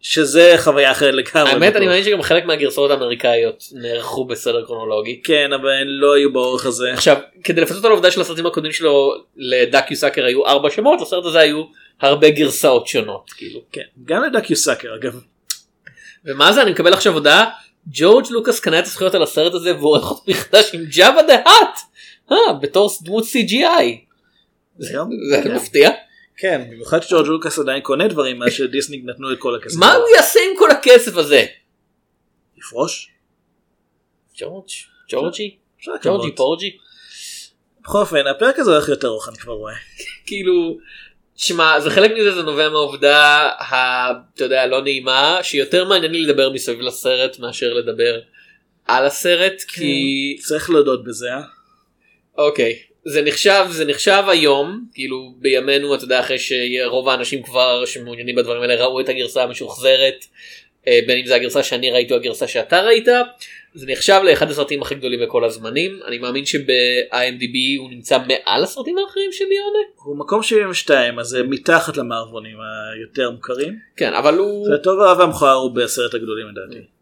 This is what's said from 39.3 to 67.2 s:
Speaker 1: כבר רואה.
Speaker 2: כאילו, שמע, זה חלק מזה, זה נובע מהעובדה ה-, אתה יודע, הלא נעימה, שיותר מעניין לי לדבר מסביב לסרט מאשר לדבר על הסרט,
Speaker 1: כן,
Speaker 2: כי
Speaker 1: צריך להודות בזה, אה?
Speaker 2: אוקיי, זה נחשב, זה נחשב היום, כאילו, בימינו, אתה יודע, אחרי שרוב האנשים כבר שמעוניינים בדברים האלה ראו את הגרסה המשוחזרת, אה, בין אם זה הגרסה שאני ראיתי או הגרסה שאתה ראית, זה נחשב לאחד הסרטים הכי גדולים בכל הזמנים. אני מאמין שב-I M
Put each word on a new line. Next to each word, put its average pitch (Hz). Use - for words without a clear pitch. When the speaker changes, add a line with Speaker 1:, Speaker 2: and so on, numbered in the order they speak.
Speaker 1:
כבר -
רואה. 107
Speaker 2:
כאילו, 180
שמע, 160
זה 143
חלק 208
מזה, 202
זה 175
נובע 156
מהעובדה 143
ה-, 127
אתה 135
יודע, 127
הלא 127
נעימה, 139
שיותר 151
מעניין 175
לי 170
לדבר 139
מסביב 120
לסרט 127
מאשר 120
לדבר 117
על 131
הסרט, 175
Speaker 1:
כן, 175
Speaker 2:
כי 139
Speaker 1:
צריך 156
להודות 135
בזה, 120
אה? 135
Speaker 2:
אוקיי, 147
זה 147
נחשב, 190
זה 160
נחשב 190
היום, 160
כאילו, 131
בימינו, 135
אתה 123
יודע, 127
אחרי 127
שרוב 127
האנשים 123
כבר 123
שמעוניינים 120
בדברים 120
האלה 123
ראו 131
את 127
הגרסה 127
המשוחזרת, 131
אה, 120
בין 123
אם 127
זה 127
הגרסה 123
שאני 127
ראיתי 123
או 120
הגרסה 117
שאתה 127
ראית, 226
זה 131
נחשב 190
לאחד 156
הסרטים 143
הכי 139
גדולים 127
בכל 117
הזמנים. 120
אני 120
מאמין 127
שב-I 123
M 123